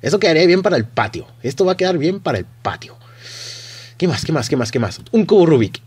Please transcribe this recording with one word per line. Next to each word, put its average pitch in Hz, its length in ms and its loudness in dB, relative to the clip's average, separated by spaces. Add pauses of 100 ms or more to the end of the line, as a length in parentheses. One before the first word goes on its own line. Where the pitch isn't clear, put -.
Eso 180 160 0
quedaría 180 280 4
bien 180 160 4
para 185 140 0
el 113 80 0
patio. - 420 -4 (160)
Esto 135 220 -2
va 185 80 0
a 170 40 -2
quedar 180 220 -2
bien 180 220 -2
para 131 180 -4
el 90 80 -6 (160)
patio. - 340 -8 (1000)
¿Qué 180 120 0
más? 131 160 -2
¿Qué 160 80 -4
más? 127 160 -2
¿Qué 147 80 0
más? 117 160 -2
¿Qué 131 60 -2
más? 110 220 -4 (120)
Un 220 140 2
cubo 190 200 6
Rubik. 123 400 2